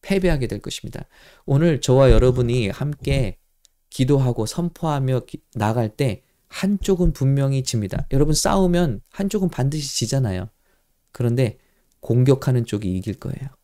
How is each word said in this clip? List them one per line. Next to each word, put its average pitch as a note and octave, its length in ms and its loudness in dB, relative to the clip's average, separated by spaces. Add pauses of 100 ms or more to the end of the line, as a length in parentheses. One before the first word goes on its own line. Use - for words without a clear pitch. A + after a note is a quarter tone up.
패배하게 F3 460 0
될 G#2 160 -8
것입니다. - 420 -12 (400)
오늘 D3 340 2
저와 C3 300 6
여러분이 B2 600 4
함께 C3+ 680 -4 (540)
기도하고 C3 560 0
선포하며 C#3+ 800 -2
기-, - 180 -18 (100)
나갈 A2 420 -2
때 B2+ 280 -2 (240)
한쪽은 F#3 680 0
분명히 C#3 480 0
집니다. G#2+ 500 -4
여러분, D3+ 220 2
싸우면 F3 680 0 (100)
한쪽은 G3 380 -2
반드시 C#3+ 460 -4
지잖아요. A2 540 -2 (640)
그런데 B2 480 -2 (400)
공격하는 B2+ 680 2
쪽이 G2+ 320 -4
이길 F#2 180 -6
거예요. - 340 -10 (140)